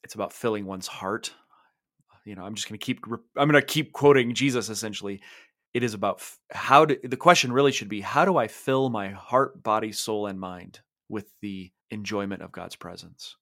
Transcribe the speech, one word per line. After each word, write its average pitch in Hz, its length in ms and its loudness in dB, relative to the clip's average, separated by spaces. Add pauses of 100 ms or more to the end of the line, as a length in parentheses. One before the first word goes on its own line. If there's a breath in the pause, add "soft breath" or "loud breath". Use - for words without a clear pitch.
it's - 140 -16
about 104 160 -4
filling 107 340 -4
one's 95 220 -10
heart. - 440 -6 (920 soft breath)
You 104 100 -16
know, 92 100 -14
I'm 104 100 -10
just - 140 -10
gonna 107 100 -14
keep - 280 -6
re-, 110 120 -8 (180)
I'm 143 120 2
gonna 147 140 8
keep 151 300 -4
quoting 131 420 6
Jesus, 123 340 -2
essentially. 101 540 -8 (520 loud breath)
It 120 80 0
is 113 120 -2
about 101 260 -2
f-, - 180 -18 (120)
how 147 360 6
do, 147 180 2
the 127 120 -4
question 165 360 6
really 135 200 4
should 107 160 -6
be: 101 120 -6
How 143 240 2
do 190 120 2
I 117 120 2
fill 135 420 0
my 101 200 -4
heart, 123 520 0
body, 110 300 0
soul, 104 340 -4
and 95 140 -6
mind 92 400 -12 (280)
with 101 240 -10 (100)
the 95 280 -10 (200)
enjoyment 101 520 -4
of 90 100 -16
God's 87 240 -12
presence? - 640 -18